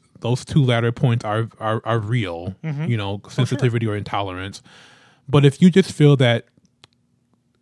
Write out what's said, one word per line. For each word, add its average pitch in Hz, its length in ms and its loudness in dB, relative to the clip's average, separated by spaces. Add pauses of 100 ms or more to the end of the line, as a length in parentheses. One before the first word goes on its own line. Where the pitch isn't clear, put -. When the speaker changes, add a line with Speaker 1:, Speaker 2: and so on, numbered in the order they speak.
(200)
Speaker 1:
those 120 260 -4
two 151 180 2
latter 120 280 2
points 120 340 0
are, 107 220 -2 (120)
are, 110 260 -4
are 113 140 0
real, 95 640 -6
Speaker 2:
Mm-hmm. 156 220 -6
Speaker 1:
you 120 120 -2
know, 101 220 -6
Speaker 2:
For - 100 -20
sure. 127 160 -2
Speaker 1:
sensitivity 117 420 -2
or 104 80 -4
intolerance. 98 640 -8 (680)
But 143 160 6
if 139 160 2
you 185 80 8
just 190 240 2
feel 147 240 6
that 117 280 0 (1160)